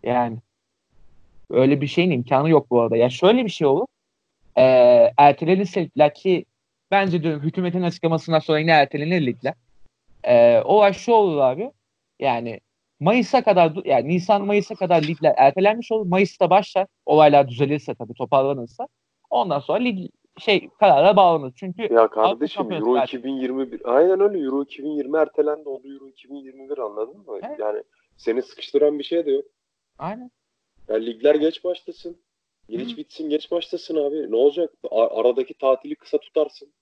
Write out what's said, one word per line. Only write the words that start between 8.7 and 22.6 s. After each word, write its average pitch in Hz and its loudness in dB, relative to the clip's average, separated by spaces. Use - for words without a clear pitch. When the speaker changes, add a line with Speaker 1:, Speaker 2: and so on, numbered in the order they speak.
Speaker 1:
ertelenir 151 0
ligler. 123 -6
Ee, 120 6
olay 202 4
şu - -4
olur 196 2
abi. 131 -2
Yani 120 -4
Mayıs'a 233 0
kadar 180 4
du-, 156 -6
yani 127 0
Nisan 190 0
Mayıs'a 208 -2
kadar 170 0
ligler 156 0
ertelenmiş 190 2
olur. 220 -4
Mayıs'ta 185 0
başlar. 190 0
Olaylar 147 6
düzelirse 139 -4
tabii 117 -14
toparlanırsa. 135 -4
Ondan 185 -2
sonra 156 -4
lig 226 -6
şey - -2
karara 185 6
bağlanır. 165 2
Çünkü 185 -12
Speaker 2:
Ya 117 4
Speaker 1:
Avrupa 110 2
Speaker 2:
kardeşim, 131 -2
Speaker 1:
Şampiyonası 180 -6